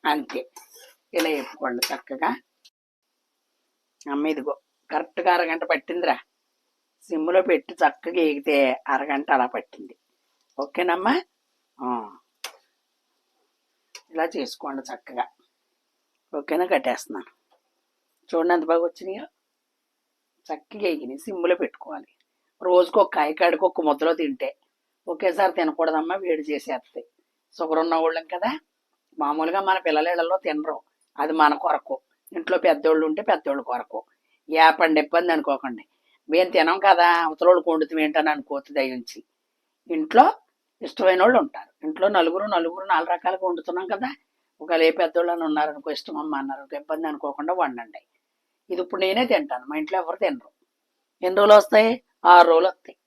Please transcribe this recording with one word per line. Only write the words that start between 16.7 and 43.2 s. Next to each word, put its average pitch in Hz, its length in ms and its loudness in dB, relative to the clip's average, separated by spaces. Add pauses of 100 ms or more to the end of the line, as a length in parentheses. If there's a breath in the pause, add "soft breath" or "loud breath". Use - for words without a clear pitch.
కట్టేస్తున్నాను. - 560 -4 (1000)
చూడండి 175 280 0
ఎంత 160 140 -4
బాగా 170 160 2
వచ్చినాయో. 185 400 -10 (1200)
చక్కగా 185 440 -8
ఏగినాయి. 139 320 -10
సిమ్లో 175 380 -2
పెట్టుకోవాలి. - 460 -12 (600)
రోజుకు 180 340 4
ఒక - 140 0
కాయ 151 240 0
కాడికి 175 300 2
ఒక 170 180 -4
ముద్దలో 156 340 2
తింటే, 135 280 -4 (640)
ఒకేసారి 180 460 0
తినకూడదమ్మా, 160 680 -2
వేడి 156 280 -2
చేసేస్తాయి. - 540 -10 (500)
షుగర్ 160 240 -2
ఉన్న 165 220 0
వాళ్ళం 160 280 -2
కదా. 180 180 -2 (720)
మామూలుగా 160 460 -2
మన 190 180 2
పిల్లల 156 280 2
ఇళ్ళల్లో 170 320 0
తినరు, 151 300 -4 (460)
అది 156 180 -2
మన 147 220 6
కొరకు. 139 340 -2 (420)
ఇంట్లో 175 280 -2
పెద్దోళ్ళు 160 440 4
ఉంటే 156 200 -4
పెద్దోళ్ళ 143 400 -2
కొరకు. 120 300 -8 (500)
ఏ 160 160 4 (140)
పండు 160 240 4
ఇబ్బంది 170 320 0
అనుకోకండి. 135 480 -4 (480)
మేము 165 240 2
తినం 170 220 4 (100)
కదా, 175 200 6 (200)
అవతలోళ్ళకి 170 440 4
వండుతాం 160 340 -2
ఏంటని 156 280 0
అనుకోవద్దు 143 440 -8
దయించి. 131 420 -6 (760)
ఇంట్లో 160 300 4 (600)
ఇష్టమైన 185 360 2
వాళ్ళు 240 200 6
ఉంటారు. - 280 -12 (160)
ఇంట్లో 165 200 -2 (100)
నలుగురు, 175 280 0 (100)
నలుగురు 175 360 -4
నాలుగు 170 240 0
రకాలుగా 185 320 -6